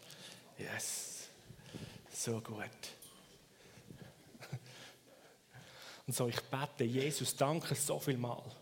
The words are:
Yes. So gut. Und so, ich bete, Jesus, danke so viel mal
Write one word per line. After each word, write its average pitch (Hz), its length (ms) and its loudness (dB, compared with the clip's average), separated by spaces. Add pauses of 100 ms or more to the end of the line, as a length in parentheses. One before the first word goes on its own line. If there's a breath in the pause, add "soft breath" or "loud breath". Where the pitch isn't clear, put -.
(580 loud breath)
Yes. - 720 -2 (840 loud breath)
So 113 300 2
gut. 110 240 -4 (3500 loud breath)
Und 131 80 0
so, 123 140 6
ich 113 140 2
bete, 135 420 2
Jesus, 131 500 4
danke 147 400 6
so - 240 4
viel 131 180 4
mal 120 240 0 (200)